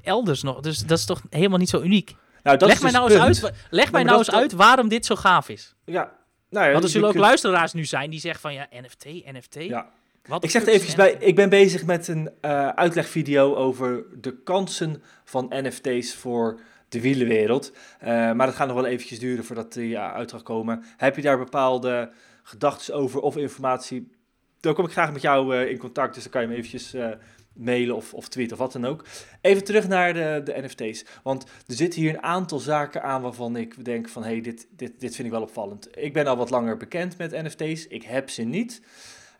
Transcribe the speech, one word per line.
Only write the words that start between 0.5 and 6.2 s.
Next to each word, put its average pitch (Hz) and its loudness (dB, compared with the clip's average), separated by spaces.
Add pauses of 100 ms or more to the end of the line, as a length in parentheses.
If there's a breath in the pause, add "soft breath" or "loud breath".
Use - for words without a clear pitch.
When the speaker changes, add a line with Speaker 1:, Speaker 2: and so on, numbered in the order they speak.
Speaker 1:
Dus 151 -6
dat 160 2
is - -4
toch - -4
helemaal 185 2
niet 180 2
zo 147 0
uniek? 185 0 (280 soft breath)
Speaker 2:
Nou, 139 6
dat 190 6
Speaker 1:
Leg 208 8
Speaker 2:
is - -2
Speaker 1:
mij 254 4
Speaker 2:
dus 247 4
Speaker 1:
nou 240 6
Speaker 2:
het 226 8
Speaker 1:
eens - 4
Speaker 2:
punt. 208 -4
Speaker 1:
uit - -18
wa-, - -20
leg 202 4
Speaker 2:
Nee, - 0
Speaker 1:
mij 262 2
Speaker 2:
maar 240 6
Speaker 1:
nou 240 6
Speaker 2:
dat - 2
Speaker 1:
eens 220 6
uit 277 0
waarom 214 8
dit 226 -2
zo 208 0
gaaf 180 4
is. - -16 (100)
Speaker 2:
Ja, 165 -6 (340)